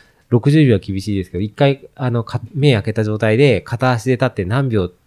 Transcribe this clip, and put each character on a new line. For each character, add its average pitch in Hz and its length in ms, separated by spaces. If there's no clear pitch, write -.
六 120 220
十 151 160
秒 120 60
は 95 60
厳 95 220
し 104 120
い - 20
で 95 80
す - 80
け 87 80
ど、 - 20
一 107 80
回、 139 460
あ 127 160
の、 117 120
か-、 - 180
目 143 200
開 101 100
け 107 100
た 110 100
状 107 140
態 110 200
で 127 240
片 127 300
足 117 120
で 131 80
立 127 140
っ 127 40
て 95 160
何 127 240
秒 98 220